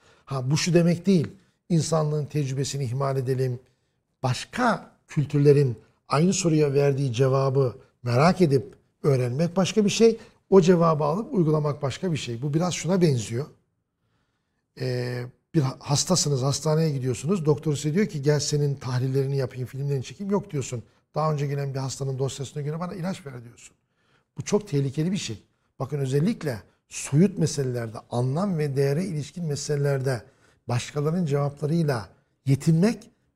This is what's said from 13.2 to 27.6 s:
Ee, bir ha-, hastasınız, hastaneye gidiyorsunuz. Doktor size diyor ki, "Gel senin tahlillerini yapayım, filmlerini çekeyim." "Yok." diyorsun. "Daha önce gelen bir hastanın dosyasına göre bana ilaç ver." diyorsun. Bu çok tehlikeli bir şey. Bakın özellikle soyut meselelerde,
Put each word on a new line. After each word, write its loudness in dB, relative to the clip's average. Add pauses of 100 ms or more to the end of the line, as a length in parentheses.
Ee, -4 (300)
bir 4
ha-, -4
hastasınız, 0
hastaneye 0
gidiyorsunuz. -4
Doktor 0
size -4
diyor 2
ki, -8
"Gel 2
senin -2
tahlillerini -2
yapayım, -4
filmlerini -4
çekeyim." -8
"Yok." -2
diyorsun. -6 (320)
"Daha 0
önce -2
gelen -6
bir -6
hastanın -6
dosyasına -6
göre -6
bana -8
ilaç -8
ver." -16
diyorsun. -20 (600)
Bu -10
çok -2
tehlikeli -2
bir -2
şey. -8 (360)
Bakın -6
özellikle -2 (260)
soyut 2
meselelerde, -2 (120)